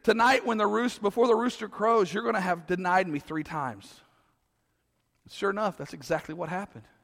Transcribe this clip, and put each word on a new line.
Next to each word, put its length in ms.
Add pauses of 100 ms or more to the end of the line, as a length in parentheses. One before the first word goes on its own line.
tonight 440
when 120
the 80
roos-, 320
before 280
the 80
rooster 340
crows, 440
you're 100
gonna 180
have 260
denied 420
me 100
three 260
times." 560 (1300)
Sure 200
enough, 280
that's 160
exactly 400
what 140
happened. 360 (200)